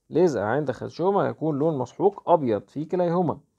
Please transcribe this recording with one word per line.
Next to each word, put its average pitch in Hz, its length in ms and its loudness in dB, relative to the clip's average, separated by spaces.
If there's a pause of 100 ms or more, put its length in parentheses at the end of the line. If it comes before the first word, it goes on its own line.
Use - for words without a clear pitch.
(100)
لذا 139 340 2
عند 131 260 0
خدشهما 156 580 -2
يكون 143 300 -4
لون 156 200 0
مسحوق 160 520 -2
أبيض 123 380 2
في 143 160 -8
كليهما، 175 540 0 (200)